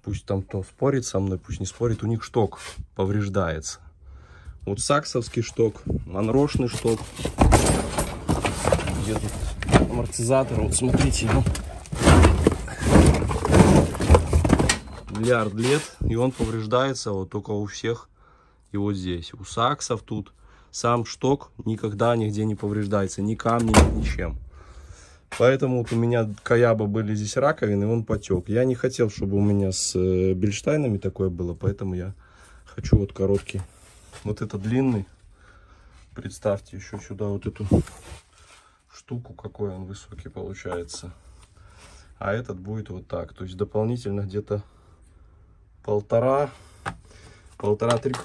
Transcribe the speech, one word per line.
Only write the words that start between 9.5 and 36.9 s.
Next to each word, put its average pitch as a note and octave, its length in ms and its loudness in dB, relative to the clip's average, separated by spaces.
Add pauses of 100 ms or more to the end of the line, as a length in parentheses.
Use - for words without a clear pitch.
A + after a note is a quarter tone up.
амортизатор? B2 680 0
Вот G#2 140 0
смотрите, C3 540 2
его - 160 4 (3750)
миллиард A2 420 0
лет, C3 300 0 (240)
и A2+ 80 0
он B2+ 160 2
повреждается A#2 800 -2
вот F#2+ 180 -4
только G#2 220 -6
у G#2 160 -2
всех - 420 -6 (600)
и G#2 60 -6
вот G#2 180 0
здесь. F2+ 400 -6
У F#2+ 80 -16
саксов A#2+ 580 -4
тут G#2+ 320 -10 (380)
сам A#2+ 340 0
шток - 460 -2 (140)
никогда A2 500 0
нигде G#2+ 300 -2
не G#2+ 100 -2
повреждается, G2+ 680 -2
ни G#2+ 140 -2
камнем, A2+ 380 0 (240)
ничем. F2+ 400 -4 (1000)
Поэтому B2+ 420 2
вот A#2 120 -4
у A#2 40 0
меня A#2 340 2 (140)
Каяба A#2 440 4
были G#2+ 260 -2
здесь G#2 240 -4
раковины, A#2+ 460 0
и G#2 40 0
он A#2 160 0
потек. G2+ 460 -4
Я A#2+ 160 2
не B2+ 100 0
хотел, A#2+ 340 0
чтобы G2 280 -2
у G2+ 40 2
меня G2+ 300 2
с, - 240 -4
э, F#2 380 2
Бильштайнами G#2 640 0
такое F#2+ 320 -2
было, F2 240 -6
поэтому F#2+ 420 -4
я F2+ 180 -8 (520)
хочу - 320 0
вот G2 160 0
короткий. G2 480 -2 (640)
Вот G#2 180 -6
это G#2+ 160 -8
длинный. A2+ 480 0 (1120)
Представьте - 600 -6
еще G2 220 -12